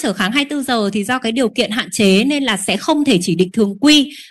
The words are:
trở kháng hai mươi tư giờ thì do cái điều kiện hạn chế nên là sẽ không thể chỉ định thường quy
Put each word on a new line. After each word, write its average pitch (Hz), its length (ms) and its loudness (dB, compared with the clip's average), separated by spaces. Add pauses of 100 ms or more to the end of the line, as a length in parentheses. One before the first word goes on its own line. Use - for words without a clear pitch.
trở 214 120 -2
kháng 190 180 -2
hai 285 120 0
mươi 285 60 -6
tư 294 140 -4
giờ 226 300 -2
thì 208 100 -2
do 254 160 -2
cái 226 120 -4
điều 233 180 0
kiện 214 220 -2
hạn 220 200 -4
chế 196 320 4
nên 285 200 0
là 220 140 -2
sẽ 190 200 -4
không 294 280 0
thể 226 160 2
chỉ 175 140 -2
định 180 160 0
thường 202 280 0
quy 294 340 4 (180)